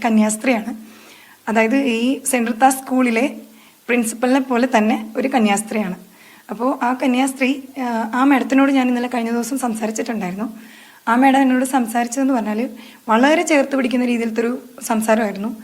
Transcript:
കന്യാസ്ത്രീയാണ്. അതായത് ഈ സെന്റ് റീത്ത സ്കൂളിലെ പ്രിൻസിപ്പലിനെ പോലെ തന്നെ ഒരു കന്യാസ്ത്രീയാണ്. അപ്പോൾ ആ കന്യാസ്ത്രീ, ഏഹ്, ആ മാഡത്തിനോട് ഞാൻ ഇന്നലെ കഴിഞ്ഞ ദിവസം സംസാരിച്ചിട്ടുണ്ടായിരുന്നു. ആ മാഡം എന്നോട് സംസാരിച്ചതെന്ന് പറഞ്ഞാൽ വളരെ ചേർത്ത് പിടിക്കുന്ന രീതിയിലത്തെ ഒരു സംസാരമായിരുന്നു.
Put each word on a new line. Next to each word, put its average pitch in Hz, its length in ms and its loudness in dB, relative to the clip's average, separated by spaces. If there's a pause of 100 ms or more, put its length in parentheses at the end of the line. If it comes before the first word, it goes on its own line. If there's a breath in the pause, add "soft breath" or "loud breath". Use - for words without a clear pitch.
കന്യാസ്ത്രീയാണ്. 220 680 0 (760 loud breath)
അതായത് 226 280 2
ഈ 262 480 0
സെന്റ് 233 260 -2
റീത്ത 247 180 2
സ്കൂളിലെ 254 560 0 (640 loud breath)
പ്രിൻസിപ്പലിനെ 247 520 0
പോലെ 240 360 0
തന്നെ 220 400 0
ഒരു 254 120 -2
കന്യാസ്ത്രീയാണ്. 208 680 0 (540 soft breath)
അപ്പോൾ 254 340 -4
ആ 240 80 0
കന്യാസ്ത്രീ, 262 600 0 (240)
ഏഹ്, 240 260 -4 (100)
ആ 254 100 2
മാഡത്തിനോട് 277 480 4
ഞാൻ 262 160 2
ഇന്നലെ 247 200 -2
കഴിഞ്ഞ 233 220 -4
ദിവസം 233 280 -4
സംസാരിച്ചിട്ടുണ്ടായിരുന്നു. 220 920 -4 (600 loud breath)
ആ 226 80 4
മാഡം 269 260 6
എന്നോട് 254 220 2
സംസാരിച്ചതെന്ന് 247 680 -2
പറഞ്ഞാൽ 214 260 -2 (480 loud breath)
വളരെ 277 340 4
ചേർത്ത് 277 340 2
പിടിക്കുന്ന 247 300 0
രീതിയിലത്തെ 226 340 -2
ഒരു 240 180 -2 (240)
സംസാരമായിരുന്നു. 214 680 0 (140 loud breath)